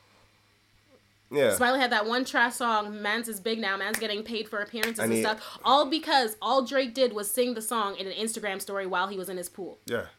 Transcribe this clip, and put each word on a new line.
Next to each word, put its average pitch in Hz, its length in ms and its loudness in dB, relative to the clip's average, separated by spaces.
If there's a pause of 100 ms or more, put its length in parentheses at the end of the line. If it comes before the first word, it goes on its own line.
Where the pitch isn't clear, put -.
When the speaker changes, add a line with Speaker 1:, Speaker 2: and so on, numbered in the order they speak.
(1300)
Speaker 1:
Yeah. 127 260 4
Speaker 2:
Smiley 247 240 4
had 247 120 2
that 220 140 2
one 240 180 0
trash 247 300 2
song, 208 480 0
Mans 226 260 -2
is 202 100 -8
Big 226 200 -2
Now, 196 180 -2
Mans 208 220 -2
getting 214 240 -4
paid 220 260 -6
for 208 120 -6
appearances 220 380 -2
Speaker 1:
And 214 120 0
Speaker 2:
and - 20 4
Speaker 1:
he - 100 4
Speaker 2:
stuff, 220 400 -2
all 269 220 6
because 277 560 2
all 254 240 2
Drake 262 300 -2
did 254 180 2
was 208 180 -4
sing 247 240 0
the 220 60 -8
song 220 360 -2
in 196 100 -6
an 185 80 -8
Instagram 208 480 -4
story 196 240 -4
while 185 220 0
he 202 100 -8
was 180 100 -6
in 185 80 -6
his 180 140 -8
pool. 170 340 -12
Speaker 1:
Yeah, 104 220 -2 (120)